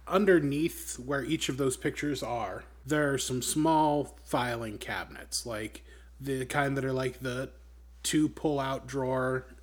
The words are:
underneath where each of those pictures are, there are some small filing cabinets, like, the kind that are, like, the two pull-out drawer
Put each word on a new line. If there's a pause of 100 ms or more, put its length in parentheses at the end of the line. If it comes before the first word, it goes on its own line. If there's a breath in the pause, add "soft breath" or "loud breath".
underneath
where
each
of
those
pictures
are, (200)
there
are
some
small
filing
cabinets,
like, (340 soft breath)
the
kind
that
are,
like,
the (520)
two
pull-out
drawer (180)